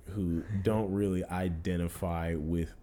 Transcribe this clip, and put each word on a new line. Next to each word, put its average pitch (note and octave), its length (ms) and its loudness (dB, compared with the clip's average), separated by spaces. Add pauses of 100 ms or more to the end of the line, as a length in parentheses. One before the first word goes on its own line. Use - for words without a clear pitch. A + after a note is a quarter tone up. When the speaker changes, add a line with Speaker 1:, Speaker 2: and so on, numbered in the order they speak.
Speaker 1:
who F2 360 0 (100)
Speaker 2:
<laughs> G2 100 0
Speaker 1:
don't A2 280 2
really F#2+ 340 2
identify E2+ 1120 0
with E2 480 0